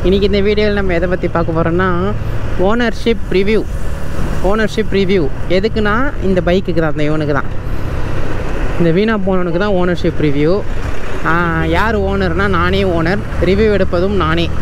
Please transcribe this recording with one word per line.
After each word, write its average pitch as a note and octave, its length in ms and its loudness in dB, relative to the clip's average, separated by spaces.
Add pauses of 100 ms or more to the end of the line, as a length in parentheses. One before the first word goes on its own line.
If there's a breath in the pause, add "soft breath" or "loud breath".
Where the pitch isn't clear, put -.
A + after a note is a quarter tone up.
இன்னைக்கு F#3+ 180 2
இந்த G3+ 180 0
வீடியோவில் G#3 340 2
நம்ம G3 200 0
எதை E3+ 160 0
பத்தி F3+ 180 -2
பார்க்க E3 340 -2
போறோம்னா, F3+ 520 0 (460)
ஓனர்ஷிப் A3+ 720 0
ரிவ்யூ. G3 320 2 (800)
ஓனர்ஷிப் G#3 480 0
ரிவ்யூ G3 360 2 (220)
எதுக்குன்னா, A3 640 0 (120)
இந்த F#3 220 0
பைக்குக்கு F3 340 0
தான், D#3+ 120 0
அந்த D3+ 120 0
இவனுக்கு D3+ 300 0
தான், C3 100 0 (1300)
இந்த E3+ 140 2
வீணா G#3+ 240 2
போனவனுக்கு F#3+ 420 0
தான் G3+ 140 0
ஓனர்ஷிப் F3+ 500 0
ரிவ்யூ. D3+ 400 2 (640)
ஆ, E3 400 0
யார் G3+ 340 0
ஓனர்னா, F#3+ 480 0
நானே F#3 360 0
ஓனர், F3 340 0 (240)
ரிவ்யூ G3+ 300 2
எடுப்பதும் F#3+ 440 0
நானே. E3 340 0 (120)